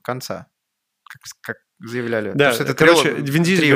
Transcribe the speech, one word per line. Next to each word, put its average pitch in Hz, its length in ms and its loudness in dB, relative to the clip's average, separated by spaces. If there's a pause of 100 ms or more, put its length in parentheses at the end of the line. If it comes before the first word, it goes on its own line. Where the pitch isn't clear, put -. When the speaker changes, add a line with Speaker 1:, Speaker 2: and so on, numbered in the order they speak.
Speaker 1:
конца. 120 440 -10 (640)
Как - 160 -20
с-, - 160 -20
как 113 140 -12 (280)
заявляли. 117 500 -4
Speaker 2:
Да, 139 160 2
Speaker 1:
Потому 120 40 0
что 131 100 -4
это 135 100 -4
Speaker 2:
короче, 160 360 4
Speaker 1:
трило-, 143 160 -6
Speaker 2:
Вин 151 160 0
Дизель 180 180 2
Speaker 1:
трио. 151 160 2